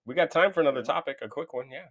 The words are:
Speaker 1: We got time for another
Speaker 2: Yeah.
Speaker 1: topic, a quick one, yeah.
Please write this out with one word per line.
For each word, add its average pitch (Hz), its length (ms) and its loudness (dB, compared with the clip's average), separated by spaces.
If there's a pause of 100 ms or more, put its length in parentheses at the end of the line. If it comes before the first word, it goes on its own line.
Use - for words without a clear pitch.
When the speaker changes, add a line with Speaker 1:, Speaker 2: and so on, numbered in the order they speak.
Speaker 1:
We 123 80 -10
got 165 180 2
time 185 220 4
for 170 80 2
another 135 200 2
Speaker 2:
Yeah. 117 40 -8
Speaker 1:
topic, 135 380 -4
a 113 40 -8
quick - 260 -10
one, 127 180 -10
yeah. - 200 -16